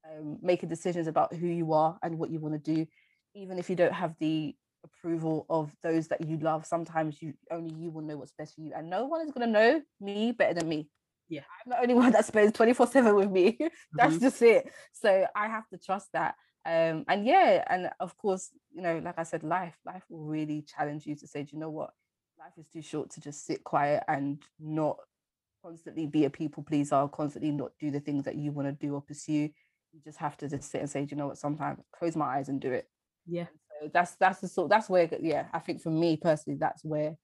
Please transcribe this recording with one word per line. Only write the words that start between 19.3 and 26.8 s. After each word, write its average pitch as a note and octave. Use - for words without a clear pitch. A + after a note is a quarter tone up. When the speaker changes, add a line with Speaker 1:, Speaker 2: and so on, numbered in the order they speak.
Speaker 1:
life, E3+
life F#3
will D#3+
really D3+
challenge D3
you D3+
to D3
say, D3
"Do D3
you D3+
know D#3+
what? D3+
Life D#3+
is D#3+
too D#3+
short -
to -
just D3
sit -
quiet D3
and C#3+
not D#3
constantly E3
be D3
a C3+
people D3+
pleaser, C#3+